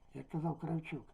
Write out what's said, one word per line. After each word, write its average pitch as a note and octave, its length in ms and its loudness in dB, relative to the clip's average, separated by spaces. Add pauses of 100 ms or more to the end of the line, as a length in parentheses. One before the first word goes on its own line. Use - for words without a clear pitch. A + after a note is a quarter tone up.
(140)
як C3+ 140 -6
казав D#3+ 300 2
Кравчук. D#3+ 560 0